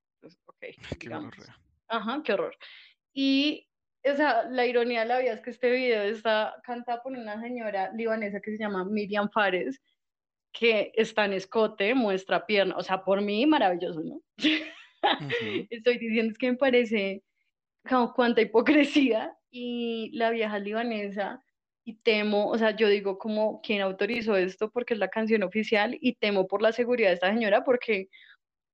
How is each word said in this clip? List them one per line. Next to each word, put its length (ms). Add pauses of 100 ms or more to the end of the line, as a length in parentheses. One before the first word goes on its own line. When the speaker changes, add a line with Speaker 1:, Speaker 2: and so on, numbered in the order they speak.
(200)
Speaker 1:
Pues, 260
ok, 120 (320)
Speaker 2:
Ay, 80
qué 100
Speaker 1:
digamos. 20
Speaker 2:
gonorrea. 460 (320)
Speaker 1:
Ajá, 360
qué 100
horror. 220 (580)
Y, 540 (380)
o 100
sea, 340
la 160
ironía 360
de 40
la 140
vida 140
es 80
que 80
este 220
video 320
está 600
cantado 400
por 80
una 280
señora 540
libanesa 480
que 100
se 60
llama 280
Miriam 460
Fares, 480 (720)
que 440
está 300
en 80
escote, 600
muestra 520
pierna, 300
o 60
sea, 220
por 180
mí, 240
maravilloso, 560
¿no? 180 (180)
<laughs> 360 (460)
Speaker 2:
Ujú. 500
Speaker 1:
Estoy 280
diciendo 340
es 60
que 140
me 60
parece 640 (680)
como 260
cuánta 280
hipocresía, 920 (140)
y 640
la 160
vieja 300
libanesa, 840 (400)
y 180
temo, 480
o 80
sea, 180
yo 120
digo 300
como, 440
"¿Quién 200
autorizó 540
esto?", 360
porque 220
es 60
la 100
canción 340
oficial, 560
y 160
temo 320
por 140
la 100
seguridad 380
de 60
esta 160
señora, 320
porque, 440 (640)